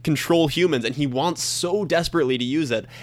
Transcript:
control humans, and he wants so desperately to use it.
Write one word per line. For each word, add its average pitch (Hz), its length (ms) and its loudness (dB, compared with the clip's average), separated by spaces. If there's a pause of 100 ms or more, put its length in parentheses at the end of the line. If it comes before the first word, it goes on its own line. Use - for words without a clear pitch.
control 160 440 2
humans, 151 380 2
and 117 100 -4
he 147 100 -2
wants 139 380 -2
so 190 420 -2
desperately 165 540 0
to 123 60 -4
use 139 260 -2
it. 107 140 -2 (180)